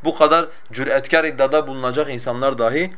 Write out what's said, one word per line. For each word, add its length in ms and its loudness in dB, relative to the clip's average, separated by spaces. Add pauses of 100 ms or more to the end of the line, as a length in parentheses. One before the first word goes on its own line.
bu 140 -2
kadar 280 4 (260)
cüretkar 520 0
iddiada 420 2
bulunacak 440 -2
insanlar 480 -2
dahi 400 0